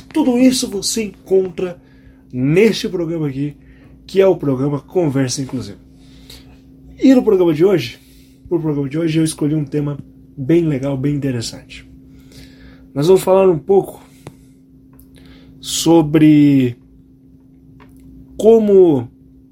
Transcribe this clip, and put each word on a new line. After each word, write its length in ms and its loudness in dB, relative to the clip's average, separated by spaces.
Tudo 260 0
isso 300 2
você 360 -6
encontra 800 -4
neste 560 0
programa 380 -6
aqui, 300 -8
que 140 -2
é 60 4
o 100 2
programa 420 -4
Conversa 640 -4
Inclusiva. 360 -12
E 100 6
no 120 2
programa 280 2
de 120 0
hoje, 340 -2
pro 120 -2
programa 280 -4
de 100 -8
hoje, 200 -2
eu 60 2
escolhi 320 -4
um 80 -4
tema 340 -6
bem 280 0
legal, 320 -4
bem 200 -4
interessante. 720 -10
Nós 140 -2
vamos 140 4
falar 280 2
um 80 0
pouco 420 -2
sobre 1160 2
como 720 4